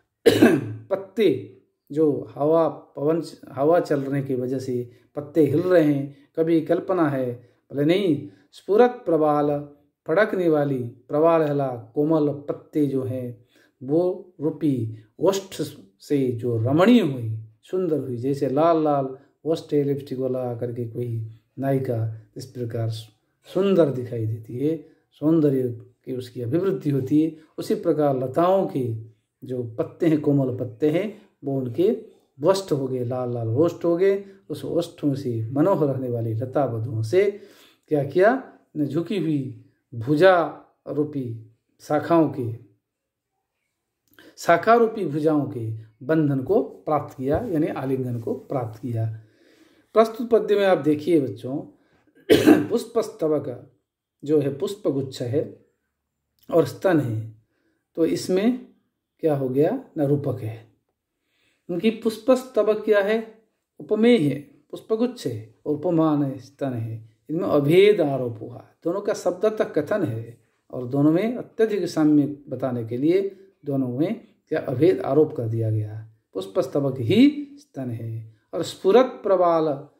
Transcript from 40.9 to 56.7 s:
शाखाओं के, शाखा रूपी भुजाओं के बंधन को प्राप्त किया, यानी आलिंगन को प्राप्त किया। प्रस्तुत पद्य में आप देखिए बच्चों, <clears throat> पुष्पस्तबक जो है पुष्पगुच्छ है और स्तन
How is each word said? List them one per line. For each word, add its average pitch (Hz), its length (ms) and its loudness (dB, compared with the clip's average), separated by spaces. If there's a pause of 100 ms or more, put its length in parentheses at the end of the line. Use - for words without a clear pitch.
शाखाओं 151 500 2
के, 113 260 -6 (1800)
शाखा 185 360 4
रूपी 220 320 2
भुजाओं 147 400 0
के 113 280 -8 (300)
बंधन 139 400 0
को 202 200 2
प्राप्त - 540 -6
किया, 139 200 -2
यानी 180 300 -2
आलिंगन 131 520 -4
को - 140 -6
प्राप्त 120 460 -8
किया। 113 400 -4 (760)
प्रस्तुत 226 360 2
पद्य 208 260 2
में 202 100 2
आप 185 120 4
देखिए 151 440 2
बच्चों, 123 340 -8 (760)
<clears throat> - 380 6
पुष्पस्तबक 151 1040 -4 (520)
जो 147 160 2
है 139 180 0
पुष्पगुच्छ 165 640 -4
है 143 440 -4 (840)
और 165 140 4
स्तन 175 340 0